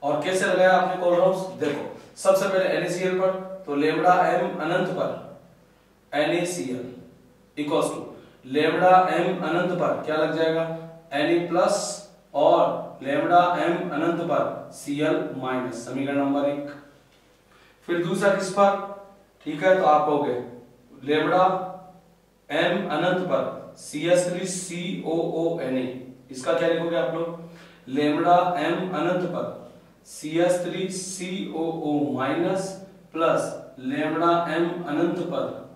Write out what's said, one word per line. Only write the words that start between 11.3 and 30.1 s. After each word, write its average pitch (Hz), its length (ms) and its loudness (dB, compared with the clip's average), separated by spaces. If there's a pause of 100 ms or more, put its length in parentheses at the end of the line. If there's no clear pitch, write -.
प्लस 196 600 0 (260)
और - 680 2
lambda 170 380 4 (140)
m 175 380 0
अनंत - 280 0
पर - 500 -2 (140)
Cl 143 580 -2
माइनस, 127 320 -4
समीकरण 139 420 -4
नंबर 139 320 2
एक। 143 220 -4 (1160)
फिर 170 180 0
दूसरा 196 300 2
किस - 160 -2
पर? 196 500 2 (440)
ठीक 151 180 -8
है, 185 180 6
तो 151 60 2
आप 151 200 6
कहोगे 127 360 0 (640)
lambda 170 640 2 (800)
एम 180 400 0
अनंत 180 360 0
पर - 520 -4
सीएस 175 500 2
थ्री 190 180 -4
सीओओएनए, 165 1400 -4 (480)
इसका 165 220 -4
क्या 165 160 2
लिखोगे 165 280 0
आप 160 180 -2
लोग? 170 340 -6 (400)
lambda 151 480 2 (220)
एम 175 320 -2
अनंत 170 400 -2
पर - 160 -6 (600)
सीएस 170 580 0